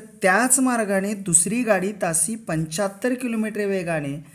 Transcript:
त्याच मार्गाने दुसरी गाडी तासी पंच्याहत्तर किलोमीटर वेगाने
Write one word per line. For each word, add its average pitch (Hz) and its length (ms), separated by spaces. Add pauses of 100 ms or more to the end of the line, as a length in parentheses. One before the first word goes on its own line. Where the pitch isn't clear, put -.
(220)
त्याच 214 380
मार्गाने 214 560
दुसरी 196 460
गाडी 202 300
तासी 196 460
पंच्याहत्तर 180 760
किलोमीटर 220 520
वेगाने 165 480 (200)